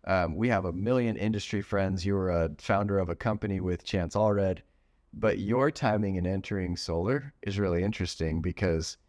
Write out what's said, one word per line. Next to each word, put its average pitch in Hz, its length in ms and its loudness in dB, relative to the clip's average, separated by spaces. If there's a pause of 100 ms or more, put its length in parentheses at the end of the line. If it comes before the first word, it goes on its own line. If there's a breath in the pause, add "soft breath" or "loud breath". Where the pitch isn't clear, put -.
Um, 87 300 0
we 117 120 2
have 98 160 2
a 87 80 -2
million 117 440 0
industry 104 440 -2
friends. 95 460 0
You 98 80 2
were 92 160 2
a 85 280 2
founder 101 400 0
of 90 100 0
a 85 80 -2
company 104 440 -2
with 90 240 -2
Chance 87 300 -2
Allred, 101 460 2 (520)
but 101 260 0
your 120 320 2
timing 107 460 0
in 87 100 0
entering 95 500 -2
solar 123 680 -2
is 101 160 -4
really 90 240 2
interesting 85 580 -2
because 85 560 -2 (120)